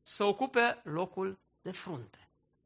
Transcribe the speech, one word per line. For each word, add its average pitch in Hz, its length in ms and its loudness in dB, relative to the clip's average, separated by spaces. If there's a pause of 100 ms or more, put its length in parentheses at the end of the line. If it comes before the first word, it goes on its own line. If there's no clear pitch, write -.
să - 220 -2
ocupe 233 580 2
locul 185 560 -4 (240)
de 180 80 -8
frunte. - 580 -10 (380)